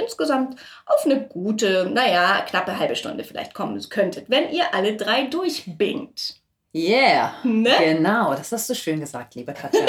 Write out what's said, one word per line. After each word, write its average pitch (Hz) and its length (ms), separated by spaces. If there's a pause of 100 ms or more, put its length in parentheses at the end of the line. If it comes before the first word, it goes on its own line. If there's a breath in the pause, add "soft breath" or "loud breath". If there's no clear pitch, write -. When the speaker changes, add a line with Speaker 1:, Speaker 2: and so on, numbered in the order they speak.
Speaker 1:
insgesamt 277 560 (280 loud breath)
auf - 180
eine 277 220
gute, 190 680
naja, 196 560
knappe 180 300
halbe 139 180
Stunde - 280
vielleicht - 300
kommen - 240 (120)
könntet, 185 400
wenn 302 200
ihr 254 240
alle 208 220
drei 220 280
durchbingt. - 1120 (380)
Speaker 2:
Yeah, 170 600 (100)
Speaker 1:
Ne? 226 340
Speaker 2:
genau, 165 560
das 143 180
hast 226 180
du 247 40
schön 160 260
gesagt, 131 340
liebe 123 180
Katja. - 360